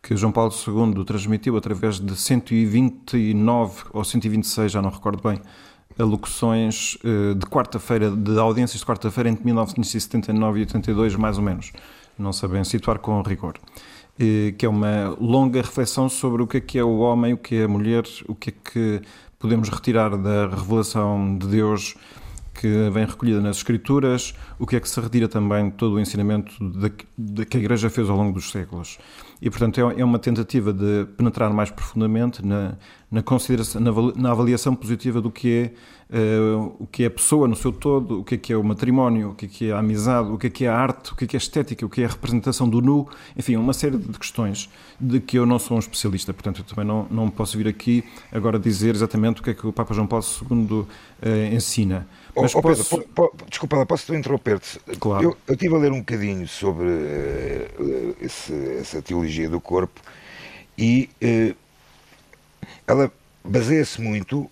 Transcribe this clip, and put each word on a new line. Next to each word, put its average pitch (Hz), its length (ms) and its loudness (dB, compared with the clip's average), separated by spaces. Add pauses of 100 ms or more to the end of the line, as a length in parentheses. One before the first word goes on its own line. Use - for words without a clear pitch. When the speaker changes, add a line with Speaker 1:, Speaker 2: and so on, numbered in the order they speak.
Speaker 1:
que 110 140 -2
João 104 140 2
Paulo 113 180 2
segundo 104 560 0
transmitiu 107 500 0
através 101 440 -2
de 98 160 -4
cento 117 400 0
e 113 100 6
vinte 123 500 2
e 110 200 4
nove 110 480 2 (100)
ou 107 100 -2
cento 117 220 0
e 110 40 2
vinte 107 160 0
e - 20 -4
seis, 107 240 0
já 101 100 0
não 95 80 0
recordo 98 320 -4
bem, 104 180 0 (600)
alocuções, 110 1040 0
eh, 101 320 2
de 95 100 -2
quarta-feira, 113 640 0
de 104 300 2
audiências 113 400 2
de - 60 -12
quarta-feira 117 440 -2
entre 113 160 -2
mil 120 80 4
novecentos 110 400 0
e 110 80 -2
setenta 110 300 -2
e - 20 2
nove 107 240 2
e 107 40 0
oitenta 107 280 -2
e 110 60 0
dois, 107 200 2
mais 107 220 0
ou 107 60 0
menos. 92 280 -4 (460)
Não 98 160 -4
sei 95 160 -4
bem 95 140 0
situar 110 340 0
com 104 240 0
rigor. 95 380 -6 (600)
Eh, 107 380 2
que - 80 0
é 113 40 2
uma 104 500 0
longa 127 420 4
reflexão 131 480 0
sobre 123 320 0
o 120 60 0
que 135 100 -2
é 123 40 0
que - 180 -4
é 120 40 2
o 117 140 2
homem, 120 360 4
o 117 40 -2
que - 200 -4
é 110 80 4
a - 20 0
mulher, 107 360 2 (240)
o 110 60 -6
que - 160 -8
é 104 40 -8
que 107 480 -2 (360)
podemos 110 320 0
retirar 107 480 0
da 101 300 2
revelação 101 920 0
de 92 80 -4
Deus 107 480 0 (680)
que 107 300 2
vem 107 160 2
recolhida 110 340 0
nas 101 180 0
Escrituras, 127 760 0 (240)
o - 100 -4
que - 80 0
é 120 40 2
que - 100 -6
se - 100 -4
retira 113 280 2
também 104 420 2
de 101 60 -8
todo 110 180 0
o 104 60 2
ensinamento 104 600 0
de, 98 320 -2 (260)
de 110 280 -4
que - 120 -2
a - 20 4
Igreja 110 300 2
fez 107 200 0
ao 101 80 2
longo 101 160 2
dos 92 180 -6
séculos. 90 460 -8 (440)
E, 123 80 -2
portanto, 110 300 0
é, 120 220 2
é 127 40 4
uma 120 140 4
tentativa 113 520 0
de 101 360 0 (100)
penetrar 117 340 2
mais 104 200 0
profundamente 110 760 -2
na, 101 320 -2 (320)
na 110 140 0
consideração, 117 580 0
na 117 80 4
avali-, 113 260 2
na 127 160 2
avaliação 120 440 2
positiva 120 440 -2
do 113 120 -2
que 120 400 0 (400)
é, - 40 -10
eh, 110 400 4 (220)
o - 80 -10
que - 180 -2
é 117 40 4
a - 20 2
pessoa 147 380 4
no 113 80 2
seu 127 160 -2
todo, 120 480 0
o 98 40 -8
que 123 120 -2
é - 20 -6
que - 160 -4
é 110 40 2
o 107 60 2
matrimónio, 113 680 2
o - 20 -14
que 104 120 -12
é 98 40 -14
que 110 200 -4
é 104 40 0
a 101 60 0
amizade, 107 500 2
o 110 80 -4
que 123 80 -4
é 120 60 0
que - 140 -2
é - 20 2
a 113 100 2
arte, 127 360 -2
o - 20 -10
que - 80 -4
é 123 40 -4
que - 80 -6
é 127 40 0
a - 20 -2
estética, - 420 -4
o 110 60 -6
que 123 140 0
é - 20 4
a 113 40 -2
representação 120 600 0
do 120 120 2
nu, 139 280 4 (260)
enfim, 123 200 0
uma 117 180 2
série 131 240 0
de 107 220 -8
questões 101 500 -6 (300)
de 127 200 0
que 127 200 0
eu 120 80 4
não 120 100 4
sou 117 180 -2
um 113 40 2
especialista, 98 520 -4
portanto, - 280 -6
eu 95 40 -12
também 104 220 -6
não, 107 240 -2
não 110 180 0
posso 104 300 -4
vir 107 100 0
aqui 117 360 0 (280)
agora 110 280 0
dizer 107 340 2
exatamente 110 480 0
o - 20 -12
que - 60 -2
é 113 60 -2
que - 100 -14
o 107 80 -2
Papa - 220 -4
João 107 100 2
Paulo 113 160 0
segundo, 110 640 0 (320)
eh, 107 320 0
ensina. 101 560 0 (280)
Speaker 2:
Oh, - 80 2
Speaker 1:
Mas 135 120 2
Speaker 2:
oh, 151 60 6
Pedro, 160 160 6
Speaker 1:
posso 165 240 -2
Speaker 2:
po-, - 280 2
po-, - 200 -10
desculpa - 260 -4
lá, 135 100 4
posso-te 165 300 -2
interromper-te? 139 640 -2 (200)
Speaker 1:
Claro. 101 240 2
Speaker 2:
Eu, 170 140 2 (100)
eu 135 100 0
tive 165 180 2
a - 20 4
ler 147 140 4
um 135 80 -2
bocadinho 101 480 -4
sobre, 87 400 -2
eh, 69 1300 -4
esse, - 320 -10 (260)
essa 76 220 -8
teologia 82 480 -4
do 85 100 -2
corpo 90 400 -2 (800)
e... 120 320 4 (120)
Eh, 113 340 2 (1300)
ela 131 240 4 (320)
baseia-se 123 580 0
muito 110 500 -4